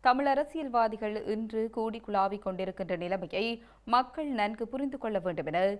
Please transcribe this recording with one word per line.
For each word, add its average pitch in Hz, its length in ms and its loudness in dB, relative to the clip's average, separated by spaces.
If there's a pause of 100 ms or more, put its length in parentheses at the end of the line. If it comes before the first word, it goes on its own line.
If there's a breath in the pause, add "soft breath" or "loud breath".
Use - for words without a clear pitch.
தமிழ் 262 260 6
அரசியல்வாதிகள் 233 840 0 (180)
இன்று 220 280 -2 (140)
கூடி 226 280 -2
குழாவிக் 196 400 0
கொண்டிருக்கின்ற 185 580 -4
நிலைமையை 180 400 -2 (520 loud breath)
மக்கள் 269 360 0 (100)
நன்கு 214 320 -2
புரிந்து 269 320 -4
கொள்ள 208 200 0
வேண்டும் 160 280 -2
என 175 100 4 (180)